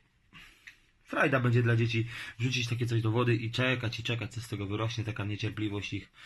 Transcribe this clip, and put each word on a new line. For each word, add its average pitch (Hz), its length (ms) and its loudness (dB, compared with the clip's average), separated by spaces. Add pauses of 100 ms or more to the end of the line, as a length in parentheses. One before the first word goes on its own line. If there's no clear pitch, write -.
(1040)
frajda 139 360 2
będzie 120 240 4
dla 117 120 4
dzieci 113 320 2 (320)
wrzucić 123 280 0
takie 117 180 -2
coś 113 160 2
do 110 100 2
wody 120 240 4
i 113 160 -2
czekać, 123 480 0
i 117 40 -8
czekać, 113 300 -4
co 107 80 -8
z - 60 -10
tego 101 180 -6
wyrośnie, 110 380 -2
taka 104 220 -6
niecierpliwość 101 680 -4
ich 98 180 -8 (140)